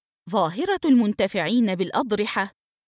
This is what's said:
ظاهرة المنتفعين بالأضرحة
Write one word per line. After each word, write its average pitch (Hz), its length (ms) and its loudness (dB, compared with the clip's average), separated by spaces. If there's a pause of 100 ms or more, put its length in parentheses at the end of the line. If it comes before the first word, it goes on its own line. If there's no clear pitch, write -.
(300)
ظاهرة 220 540 -2
المنتفعين 214 920 2
بالأضرحة 202 760 -2 (380)